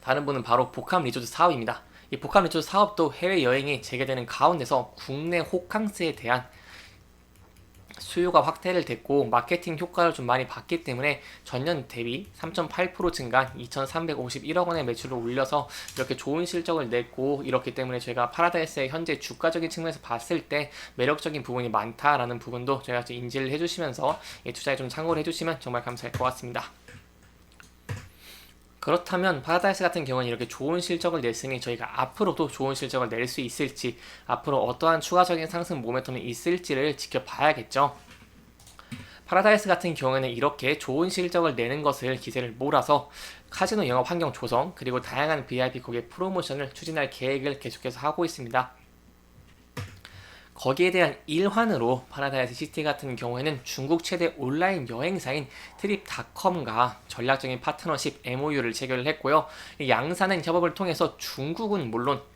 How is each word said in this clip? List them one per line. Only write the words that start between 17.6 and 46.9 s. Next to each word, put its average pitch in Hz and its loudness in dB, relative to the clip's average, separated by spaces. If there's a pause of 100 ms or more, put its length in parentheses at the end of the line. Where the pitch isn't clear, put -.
때문에 127 -4
저희가 120 0
파라다이스의 165 2
현재 160 -2
주가적인 165 -2
측면에서 160 -6
봤을 131 -4
때 147 -2 (260)
매력적인 147 0
부분이 123 -2
많다라는 120 2
부분도 123 -2
저희가 120 -2
좀 123 -10
인지를 127 -4
해주시면서, 151 -2 (240)
예, 123 -6
투자에 135 -2
좀 127 -6
참고를 160 -2
해주시면 165 -2
정말 123 -4
감사할 120 -8
것 - -2
같습니다. 123 -4 (2000)
그렇다면 175 2
파라다이스 180 2
같은 175 2
경우는 127 0
이렇게 120 -2
좋은 147 -2
실적을 170 0
냈으니 120 -2
저희가 120 -4
앞으로도 160 0
좋은 135 -2
실적을 127 0
낼 113 0
수 123 -4
있을지, 127 -4 (280)
앞으로 127 2
어떠한 160 4
추가적인 175 4
상승 170 -4
모멘텀이 123 -4
있을지를 147 0
지켜봐야겠죠. 135 2 (1300)
파라다이스 208 6
같은 175 2
경우에는 131 0
이렇게 131 0
좋은 147 0
실적을 175 2
내는 123 -2
것을 131 0
기세를 120 -6
몰아서 139 4 (400)
카지노 190 0
영업 123 2
환경 165 0
조성, 131 0
그리고 127 -2
다양한 139 -2
브이아이피 127 -2
고객 120 -6
프로모션을 170 -4
추진할 156 -2